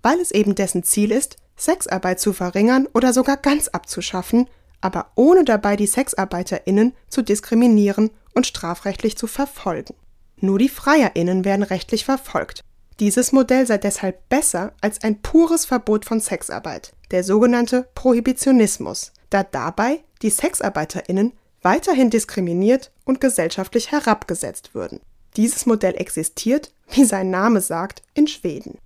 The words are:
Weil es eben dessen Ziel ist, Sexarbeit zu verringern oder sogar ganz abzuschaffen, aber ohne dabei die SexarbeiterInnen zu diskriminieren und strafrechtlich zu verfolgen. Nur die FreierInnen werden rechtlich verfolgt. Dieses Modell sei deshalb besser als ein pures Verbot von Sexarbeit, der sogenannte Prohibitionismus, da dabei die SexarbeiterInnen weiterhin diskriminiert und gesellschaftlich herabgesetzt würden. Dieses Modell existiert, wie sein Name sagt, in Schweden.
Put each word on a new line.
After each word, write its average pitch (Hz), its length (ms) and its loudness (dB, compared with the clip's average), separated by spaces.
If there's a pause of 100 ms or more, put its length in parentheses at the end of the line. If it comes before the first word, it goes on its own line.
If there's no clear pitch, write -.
Weil 302 160 2
es 359 140 -4
eben 208 240 2
dessen 185 260 -2
Ziel 208 300 0
ist, - 240 -2 (200)
Sexarbeit 185 600 -2
zu 208 140 0
verringern 220 600 2
oder 254 200 2
sogar 254 240 2
ganz 285 320 0
abzuschaffen, - 800 -2 (300)
aber - 340 -6
ohne 320 300 6
dabei 208 320 2
die 208 100 0
SexarbeiterInnen 196 1040 0 (160)
zu - 140 -2
diskriminieren 214 880 2 (240)
und 247 120 2
strafrechtlich 196 720 -6
zu 226 120 -8
verfolgen. - 680 -6 (420)
Nur 196 220 0
die 262 100 4
FreierInnen 185 760 2
werden 196 180 0
rechtlich 196 420 -4
verfolgt. - 580 -6 (360)
Dieses 214 320 2
Modell 262 360 4
sei 214 120 0
deshalb 196 500 -6
besser 220 520 -2
als 214 220 -4
ein 214 200 -2
pures 330 420 2
Verbot 214 400 -2
von 226 160 -2
Sexarbeit, - 720 -10 (200)
der 180 100 0
sogenannte 240 720 2
Prohibitionismus, 247 1160 0 (180)
da 196 140 0
dabei 202 560 -4 (200)
die 220 100 0
SexarbeiterInnen 196 1000 -2 (300)
weiterhin 254 480 2
diskriminiert 202 800 0 (140)
und 269 160 -2
gesellschaftlich 190 720 -2
herabgesetzt 196 840 -4
würden. - 260 -10 (360)
Dieses 226 300 0
Modell 214 280 0
existiert, - 800 -4 (180)
wie 269 140 6
sein 190 260 0
Name 196 300 2
sagt, 175 420 -8 (120)
in 302 120 4
Schweden. - 580 -10